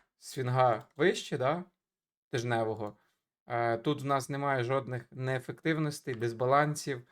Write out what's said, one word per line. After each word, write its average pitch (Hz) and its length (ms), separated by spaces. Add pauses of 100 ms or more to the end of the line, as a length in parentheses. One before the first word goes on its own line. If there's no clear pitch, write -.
(180)
свінга 123 680 (100)
вище, 185 420
да, 156 260 (640)
тижневого. 113 640 (500)
Е, 120 320
тут 147 240
в - 20
нас 139 240
немає 139 360
жодних 127 460
неефективностей, 143 1040
дисбалансів, 127 960